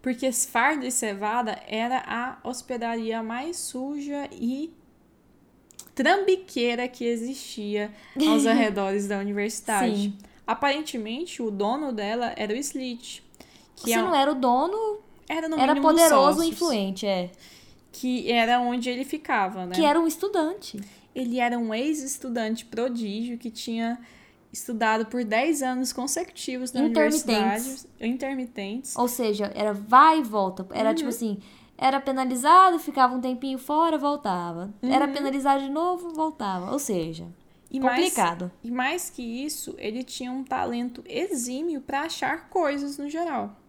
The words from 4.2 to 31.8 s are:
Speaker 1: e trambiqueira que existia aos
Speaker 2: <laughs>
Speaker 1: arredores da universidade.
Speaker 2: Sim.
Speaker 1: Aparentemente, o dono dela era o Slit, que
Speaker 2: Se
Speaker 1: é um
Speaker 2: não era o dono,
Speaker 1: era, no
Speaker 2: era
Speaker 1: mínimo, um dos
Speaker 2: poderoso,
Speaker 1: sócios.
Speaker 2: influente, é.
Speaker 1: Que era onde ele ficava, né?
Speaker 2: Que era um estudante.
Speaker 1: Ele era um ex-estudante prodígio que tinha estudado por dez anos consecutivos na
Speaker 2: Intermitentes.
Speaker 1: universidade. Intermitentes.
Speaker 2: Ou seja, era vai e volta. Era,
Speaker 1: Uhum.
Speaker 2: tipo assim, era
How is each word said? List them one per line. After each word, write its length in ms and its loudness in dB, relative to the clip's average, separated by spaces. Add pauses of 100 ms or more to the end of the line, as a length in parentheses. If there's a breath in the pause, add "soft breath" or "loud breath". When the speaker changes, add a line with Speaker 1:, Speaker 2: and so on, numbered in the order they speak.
Speaker 1:
e 400 -4 (1200)
trambiqueira 960 0
que 160 -10
existia 880 -4 (360 loud breath)
aos 180 4
Speaker 2:
<laughs> 0 -
Speaker 1:
arredores 600 2
da 120 -2
universidade. 760 0
Speaker 2:
Sim. 240 -2 (280 loud breath)
Speaker 1:
Aparentemente, 960 -2
o 80 -2
dono 420 -2
dela 440 -2
era 160 -2
o 40 -2
Slit, 680 -8 (540 loud breath)
que 80 -18
Speaker 2:
Se 80 0
Speaker 1:
é 100 2
um 40 0
Speaker 2:
não 80 2
era 180 4
o 20 2
dono, 640 0 (300)
Speaker 1:
era, 200 -4
no 100 -2
Speaker 2:
era 160 6
Speaker 1:
mínimo, 140 4
um 40 8
dos 100 8
Speaker 2:
poderoso, 360 8
Speaker 1:
sócios. 160 2
Speaker 2:
influente, 520 0
é. 240 -2 (600 soft breath)
Speaker 1:
Que 380 -2
era 300 4
onde 280 -2
ele 160 -2
ficava, 640 -2
né? 80 -6
Speaker 2:
Que 100 4
era 160 6
um 60 2
estudante. 760 -2 (340 loud breath)
Speaker 1:
Ele 240 -2
era 200 0
um 160 -2
ex-estudante 920 -4
prodígio 720 -4
que 140 -8
tinha 480 -4 (540 loud breath)
estudado 540 0
por 180 -2
dez 380 2
anos 300 -2
consecutivos 800 -6
na 120 2
Speaker 2:
Intermitentes. 440 4
Speaker 1:
universidade. 580 0 (140)
Intermitentes. 960 -4
Speaker 2:
Ou 100 2
seja, 480 0
era 180 0
vai 480 8
e 20 0
volta. 500 -2
Era, 180 2
Speaker 1:
Uhum. 60 2
Speaker 2:
tipo 120 -2
assim, 300 -4 (400 loud breath)
era 220 4